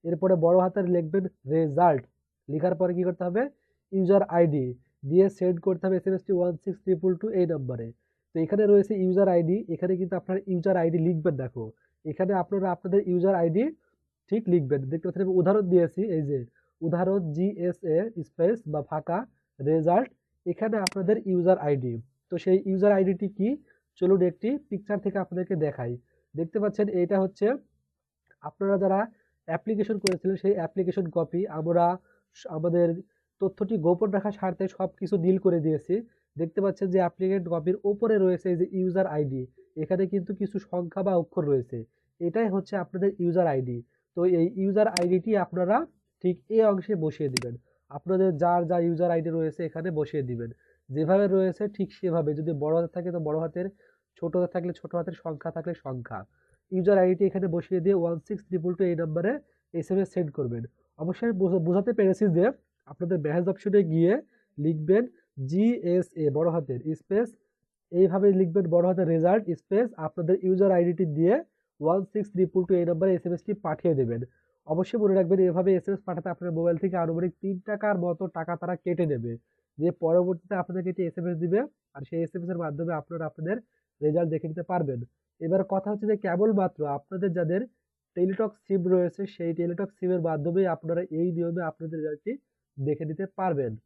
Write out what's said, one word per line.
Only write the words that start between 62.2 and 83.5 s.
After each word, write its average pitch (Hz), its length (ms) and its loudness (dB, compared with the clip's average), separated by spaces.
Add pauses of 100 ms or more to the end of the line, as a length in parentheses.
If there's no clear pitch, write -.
যে 180 80 4 (460)
আপনাদের 175 340 -4
মেসেজ 165 280 0
অপশনে 202 280 2 (120)
গিয়ে 170 200 4 (460)
লিখবেন 160 460 2 (460)
জিএসএ 180 760 0 (120)
বড় 165 180 2
হাতের 135 260 -4 (200)
স্পেস, 226 280 -2 (640)
এইভাবে 190 340 4 (140)
লিখবেন 185 240 2 (100)
বড় 175 140 4
হাতের 180 260 2
রেজাল্ট 175 280 4 (180)
স্পেস 220 260 0 (200)
আপনাদের 170 280 0 (120)
ইউজার 190 260 4
আইডিটি 175 320 2 (120)
দিয়ে 170 180 4 (460)
ওয়ান 170 200 2 (120)
সিক্স 208 220 -4
ট্রিপল 185 320 2
টু 196 140 0
এই 170 100 0
নাম্বারে 175 220 2
এসএমএসটি 175 400 -4 (120)
পাঠিয়ে 156 360 0
দেবেন। 117 220 -2 (440)
অবশ্যই 175 360 -2
মনে 196 140 4
রাখবেন, 185 240 4
এভাবে 180 320 2
এসএমএস 190 340 -2
পাঠাতে 180 280 -8
আপনার 175 240 -8
মোবাইল 170 240 2
থেকে 185 220 -2
আনুমানিক 165 360 -2
তিন 196 160 -4 (120)
টাকার 208 360 -2
মতো 175 200 -2 (120)
টাকা 165 240 -6
তারা 180 140 -4 (100)
কেটে 175 280 -2
নেবে, 117 200 -6 (460)
দিয়ে 170 140 0 (120)
পরবর্তীতে 180 580 0
আপনাদেরকে 180 300 -6
একটি 190 160 -6
এসএমএস 170 340 -4
দিবে, 180 180 0 (340)
আর 139 140 -14
সেই 165 160 -4
এসএমএস 175 280 -8
এর 170 120 -6
মাধ্যমে 160 360 -6
আপনারা 165 300 -10
আপনাদের 170 260 -6 (440)